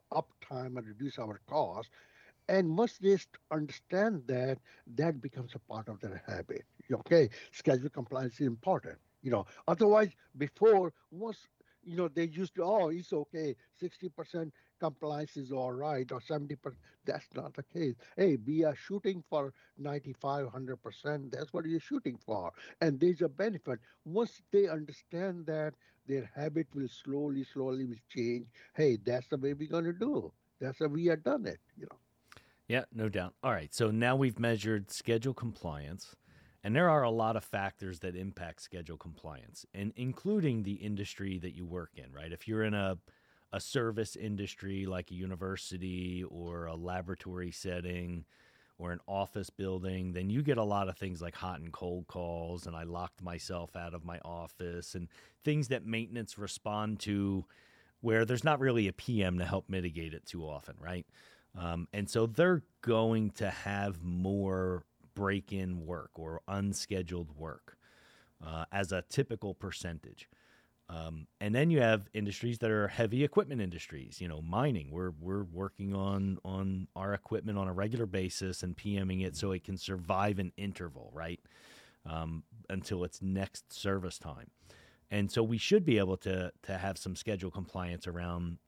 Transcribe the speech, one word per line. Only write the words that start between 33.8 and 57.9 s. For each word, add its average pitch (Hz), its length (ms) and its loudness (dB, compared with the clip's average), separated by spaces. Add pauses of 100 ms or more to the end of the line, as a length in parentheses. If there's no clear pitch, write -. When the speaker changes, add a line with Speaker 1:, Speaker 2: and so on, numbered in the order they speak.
Speaker 2:
now 117 260 6
we've 135 240 2
measured 110 500 2
schedule 117 440 0
compliance, 85 840 -8 (480)
and 104 100 2
there 170 160 6
are 151 140 6
a 117 80 4
lot 113 240 4
of 107 80 -2
factors 95 560 -4
that 90 160 -6
impact 90 460 -8
schedule 85 340 -10
compliance, 71 800 -14
and 101 240 -2
including 131 640 0
the 101 120 -2
industry 98 640 -4
that 87 120 -8
you 90 140 -10
work 85 300 -8
in, 65 180 -16
right? 78 180 -10
If - 160 -12
you're 110 160 2
in 107 100 2
a, 95 240 2 (540)
a 98 80 -4
service 113 560 -2
industry 98 680 -4
like 92 260 -4
a - 20 -12
university 92 1080 -4
or 85 420 -8
a 82 100 -6
laboratory 90 760 -6
setting 87 720 -4 (540)
or 87 160 -4
an 87 140 -8
office 98 420 -2
building, 92 640 -4
then 92 160 -2
you 120 120 2
get 139 160 2
a 113 60 2
lot 101 240 2
of 92 100 -6
things 92 240 -6
like 85 140 -8
hot 90 240 -6
and 80 140 -10
cold 90 340 -6
calls, 85 580 -6
and 82 120 -8
"I 82 60 -8
locked 87 380 -8
myself 87 540 -6
out 87 180 -8
of 82 120 -10
my 85 180 -8
office," 85 720 -8
and 87 140 -6 (340)
things 151 240 2
that 117 180 -2
maintenance 113 520 -4
respond 104 640 -2
to 101 420 2 (560)